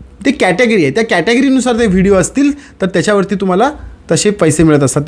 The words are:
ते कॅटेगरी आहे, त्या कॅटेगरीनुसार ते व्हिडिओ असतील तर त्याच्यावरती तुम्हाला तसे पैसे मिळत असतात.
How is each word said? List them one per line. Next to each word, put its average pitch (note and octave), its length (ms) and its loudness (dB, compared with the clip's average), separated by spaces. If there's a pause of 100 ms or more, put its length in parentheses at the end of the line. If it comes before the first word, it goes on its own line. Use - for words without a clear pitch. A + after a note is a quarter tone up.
(260)
ते C#4 60 0
कॅटेगरी G#3+ 500 0
आहे, C3+ 80 0
त्या A3 140 -2
कॅटेगरीनुसार A#3+ 720 0
ते A#3 120 0
व्हिडिओ F#3+ 280 2
असतील C#4 680 -2
तर F#3+ 60 -2
त्याच्यावरती G3 480 -2
तुम्हाला G3 360 0 (420)
तसे G#3 180 0
पैसे E3 320 0
मिळत D3+ 180 4
असतात. C#3+ 280 0